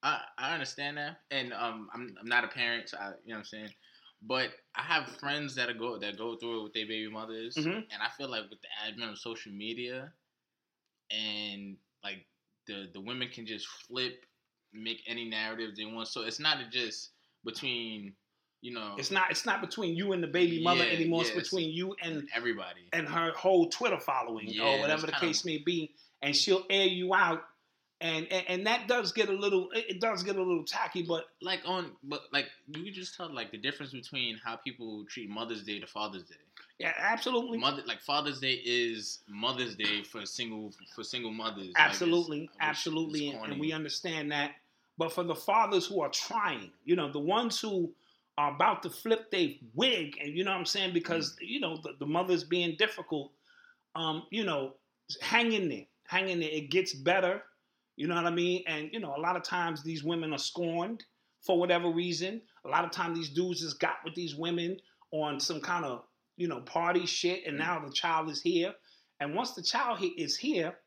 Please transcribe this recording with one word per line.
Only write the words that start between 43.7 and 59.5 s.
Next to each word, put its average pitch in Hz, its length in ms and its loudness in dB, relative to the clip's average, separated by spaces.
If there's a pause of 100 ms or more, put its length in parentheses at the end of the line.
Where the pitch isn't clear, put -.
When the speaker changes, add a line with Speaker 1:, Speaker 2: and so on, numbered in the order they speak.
Speaker 2:
understand 156 600 -4
that. 143 180 0 (460)
But 160 160 0
for 180 100 0
the 170 120 0
fathers 202 500 4
who 190 160 0
are 143 80 2
trying, 160 640 -2 (120)
you 175 140 4
know, 147 140 0
the 147 80 -2
ones 220 420 4
who 190 300 2 (460)
are 147 160 4
about 185 300 4
to 170 60 -4
flip 220 420 0
their 175 180 4 (240)
wig, 175 480 2
and 147 160 -4
you 185 60 2
know 196 80 2
what 190 80 2
I'm 170 60 -2
saying, 190 280 0
because 165 380 2 (100)
Speaker 1:
Mm. - 60 -10
Speaker 2:
you 247 140 -2
know 160 160 -2
the, 151 220 -10
the 143 60 -4
mother's 175 380 4
being 170 340 2
difficult, 165 540 0 (640)
um, 160 360 0
you 220 120 0
know, 143 300 0 (480)
hang 233 320 6
in 196 160 2
there, 110 160 -4 (220)
hang 190 220 2
in 175 120 2
there. 156 100 0
It 147 200 -2
gets 185 220 2
better, 180 500 4 (540)
you 147 100 -2
know 175 80 2
what 170 100 2
I 175 60 6
mean. 180 360 2
And 156 260 -4
you 226 80 -4
know, 151 140 -4
a 143 40 -2
lot 175 180 2
of 170 60 -4
times 165 400 0